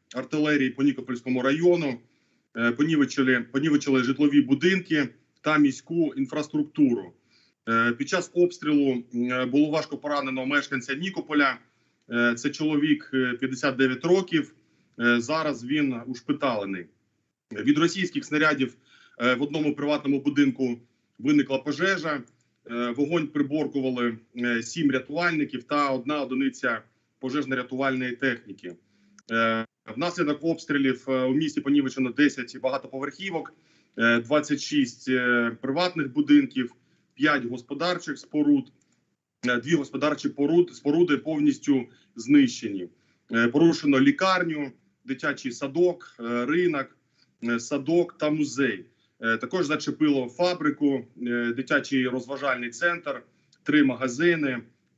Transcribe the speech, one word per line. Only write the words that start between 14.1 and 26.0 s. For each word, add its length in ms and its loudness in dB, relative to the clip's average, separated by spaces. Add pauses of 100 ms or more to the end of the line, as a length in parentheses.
Е, 200 4
зараз 440 -2
він 420 -2
ушпиталений. 800 -4 (680)
Від 260 2
російських 460 -2
снарядів, 520 0 (420)
е, 160 2
в 80 -2
одному 320 -2
приватному 460 0
будинку 600 0 (380)
виникла 400 2
пожежа. 640 -2 (480)
Е, 200 -4
вогонь 360 -2
приборкували, 920 -2 (180)
е, 260 -2
сім 280 -2
рятувальників 720 -2
та 260 0
одна 320 -4